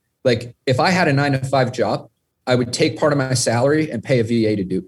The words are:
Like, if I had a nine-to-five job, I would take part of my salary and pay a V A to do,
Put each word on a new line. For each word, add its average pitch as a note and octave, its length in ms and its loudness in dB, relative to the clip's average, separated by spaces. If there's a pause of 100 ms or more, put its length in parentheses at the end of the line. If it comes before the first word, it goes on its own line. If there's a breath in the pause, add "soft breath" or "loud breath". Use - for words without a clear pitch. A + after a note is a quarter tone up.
(240)
Like, - 320 -2 (120)
if C3 120 2
I E3+ 120 2
had F3 160 2
a C#3+ 60 2
nine-to-five C3+ 580 0
job, A#2 380 -4 (360)
I B2+ 80 0
would B2 180 0
take D#3 280 -2
part D3+ 120 2
of C#3+ 60 0
my C3 160 -2
salary C#3 560 0
and A2+ 140 -8
pay C3 160 2
a A#2 40 2
V A2+ 220 0
A G#2+ 100 0
to G2+ 80 -2
do, F#2 240 -4